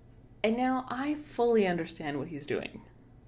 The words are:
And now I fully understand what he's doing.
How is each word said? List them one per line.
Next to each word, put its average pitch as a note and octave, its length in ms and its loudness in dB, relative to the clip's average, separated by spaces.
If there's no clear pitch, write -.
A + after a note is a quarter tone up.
And A3 140 4
now B3+ 320 2
I C#4+ 240 -2
fully A#3 540 4
understand E3 500 -2
what D#3 100 -4
he's D3 200 -10
doing. - 340 -4